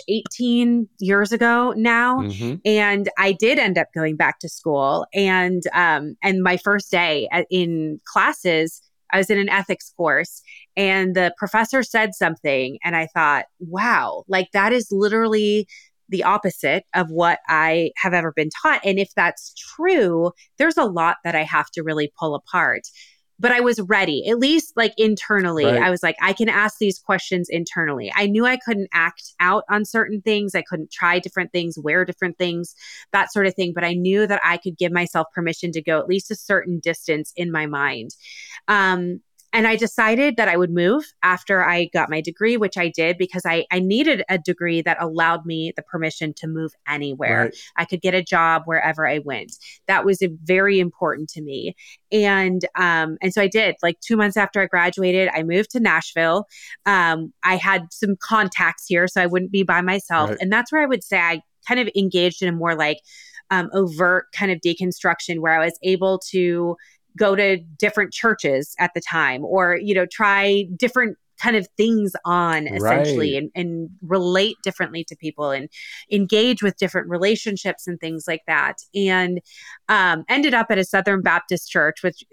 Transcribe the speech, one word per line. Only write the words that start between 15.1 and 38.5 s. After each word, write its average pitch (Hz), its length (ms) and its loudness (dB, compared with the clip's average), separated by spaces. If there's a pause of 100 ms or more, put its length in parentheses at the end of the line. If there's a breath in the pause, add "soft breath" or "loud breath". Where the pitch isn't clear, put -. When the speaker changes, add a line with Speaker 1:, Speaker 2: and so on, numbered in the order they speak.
Speaker 1:
the 180 140 -2
opposite 180 600 0 (100)
of 170 160 0
what 170 380 2
I 160 480 2
have 175 180 -2
ever 165 200 0
been 156 160 -2 (120)
taught." 294 220 2
And 196 160 0
if 196 160 -4
that's - 380 -2
true, 190 800 0 (240 soft breath)
there's 320 200 2
a 320 60 4
lot 170 400 0
that 170 120 -4
I 156 80 2
have 160 280 0
to 165 120 -8
really 151 360 -2
pull 151 160 -2
apart. 143 460 -2 (580 loud breath)
But 233 120 2
I 240 80 4
was 240 200 2
ready, 185 480 0
at 233 120 2
least, 294 360 2
like, 226 220 0
internally. 196 680 2
Speaker 2:
Right. 120 140 4
Speaker 1:
I 180 120 4
was 180 100 -2
like, 165 220 0
"I 190 100 2
can 220 160 0
ask 208 300 0
these 196 180 2
questions 180 520 -2
internally." 165 640 -4
I 202 100 2
knew 214 220 2
I 254 100 0
couldn't 214 360 -4
act 170 460 -2
out 185 300 2
on 208 160 0
certain 214 380 -2
things. 208 320 0
I 170 80 0
couldn't 160 280 -8
try 175 280 0
different 180 320 -4
things, 170 260 -4
wear 160 260 0
different 180 360 -4
things, 175 340 -4 (400 loud breath)
that 196 180 2
sort 202 140 2
of 185 80 0
thing. 175 220 -4
But 170 80 0
I 170 100 0
knew 190 320 2
that 202 180 0
I 170 140 2
could 180 200 -8
give 175 140 0
myself 175 440 -2
permission 170 380 -4
to 156 100 -6
go 160 160 2
at - 80 -4
least 185 240 -2
a 214 40 -6
certain 180 440 -2
distance 156 560 -4
in 175 160 -4
my 156 160 -2
mind. 139 420 -4 (580 loud breath)